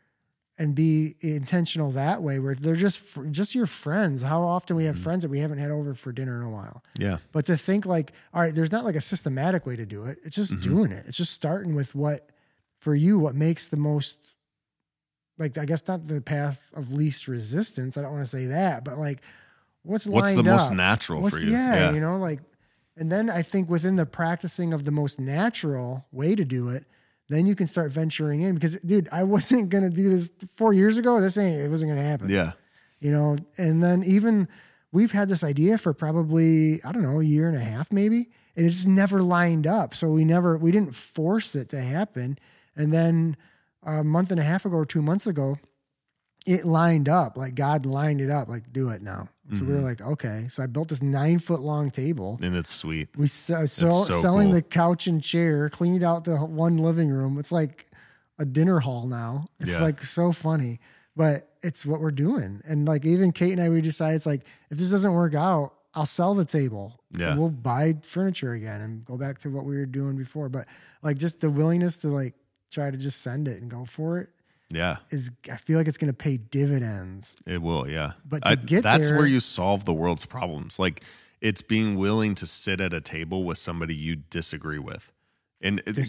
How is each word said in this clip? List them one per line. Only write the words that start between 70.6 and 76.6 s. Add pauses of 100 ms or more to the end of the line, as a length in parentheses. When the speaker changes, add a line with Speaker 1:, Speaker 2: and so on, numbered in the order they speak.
Speaker 1:
like,
just
the
willingness
to,
like, (380)
try
to
just
send
it
and
go
for
it (400)
Speaker 2:
Yeah. (140)
Speaker 1:
is, (220)
I
feel
like
it's
gonna
pay
dividends. (100)